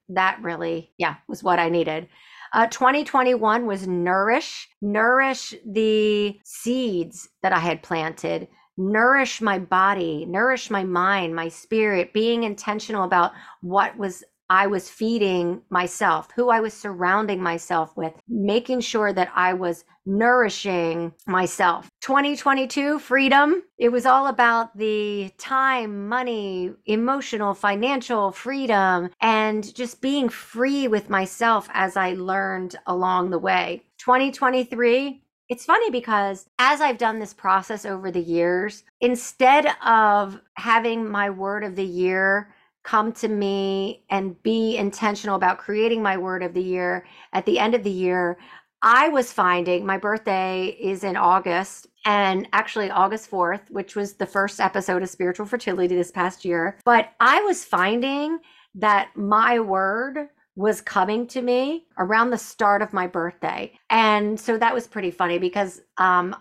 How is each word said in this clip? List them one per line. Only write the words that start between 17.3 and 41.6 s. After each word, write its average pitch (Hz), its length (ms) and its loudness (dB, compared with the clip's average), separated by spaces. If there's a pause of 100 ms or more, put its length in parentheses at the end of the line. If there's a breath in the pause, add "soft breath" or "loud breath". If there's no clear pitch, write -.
myself 165 560 -2
with, 160 180 -6 (140)
making 233 520 0
sure 214 320 0
that 185 240 0
I 185 180 2
was 180 300 -4 (200 soft breath)
nourishing 190 1080 2 (160)
myself. 185 600 0 (120)
Twenty 277 340 0
twenty-two, 277 640 0
freedom. 277 640 4 (160)
It 240 120 4
was 240 160 0
all 262 200 6
about 233 500 2
the 208 600 -2
time, 240 680 -2
money, 208 640 -4 (140)
emotional, 226 680 -2
financial 208 760 0
freedom, 196 800 0 (100)
and 214 520 0
just - 280 -10
being 269 280 0
free 269 600 -2
with 208 200 0
myself 208 640 0
as 190 240 -2
I 185 180 0
learned 190 600 -4 (140)
along 185 420 0
the 170 80 0
way. 175 460 -2 (140)
Twenty 254 340 2
twenty-three, 254 920 0 (260)
it's 240 160 -8
funny 427 280 4
because 202 540 -2 (120)
as 285 220 4
I've 277 180 2
done 220 220 0
this 202 140 -12
process 190 500 -2
over 190 260 -6
the 175 80 -2
years, 175 640 0 (180)
instead 262 760 4 (100)
of 208 540 4 (140)
having 226 540 0
my 202 220 -2
word 196 320 -6